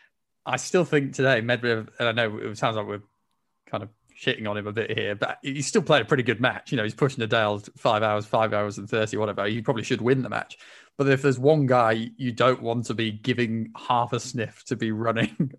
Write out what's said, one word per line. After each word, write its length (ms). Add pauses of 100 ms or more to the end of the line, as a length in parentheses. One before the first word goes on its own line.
(460)
I 120
still 280
think 280
today 280
Medvedev, 480 (100)
and 80
I 40
know 260
it 200
sounds 200
like 100
we're 160 (640)
kind 160
of 60 (300)
shitting 300
on 80
him 100
a 40
bit 260
here, 180
but 260
he 200
still 200
played 200
a 40
pretty 180
good 160
match. 320
You 60
know, 60
he's 100
pushing 300
Nadal 440 (100)
five 240
hours, 240
five 280
hours 240
and 120
thirty, 280
whatever. 280
He 160
probably 220
should 180
win 200
the 80
match. 280 (400)
But 120
if 120
there's 180
one 260
guy 500
you 160
don't 300
want 240
to 80
be 180
giving 640
half 380
a 60
sniff 460
to 120
be 160
running 640